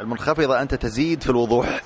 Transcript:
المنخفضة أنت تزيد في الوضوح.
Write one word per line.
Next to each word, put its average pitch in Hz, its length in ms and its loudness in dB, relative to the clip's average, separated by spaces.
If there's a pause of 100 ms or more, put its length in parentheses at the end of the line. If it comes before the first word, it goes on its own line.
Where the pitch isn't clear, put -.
المنخفضة 131 640 0
أنت 139 120 -4
تزيد 131 480 -2
في 131 80 -2
الوضوح. 120 540 2